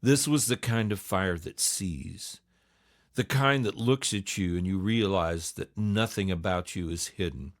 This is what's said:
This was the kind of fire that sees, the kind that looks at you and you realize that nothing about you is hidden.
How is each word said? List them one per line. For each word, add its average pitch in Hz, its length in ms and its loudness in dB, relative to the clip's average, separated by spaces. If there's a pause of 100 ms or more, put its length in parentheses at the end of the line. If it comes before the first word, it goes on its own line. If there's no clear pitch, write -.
This 135 260 4
was 147 200 2
the 123 100 2
kind 113 340 0
of 101 80 -2
fire 92 400 0
that 82 200 -12
sees, - 800 -4 (760)
the 127 80 0
kind 139 420 4
that 101 100 0
looks 131 380 2
at 98 240 -2
you 90 200 2
and 90 100 0
you 95 100 0
realize 95 760 0
that - 240 -10
nothing 104 520 0
about 90 460 -2
you 87 140 -4
is 85 180 -4
hidden. 69 540 -6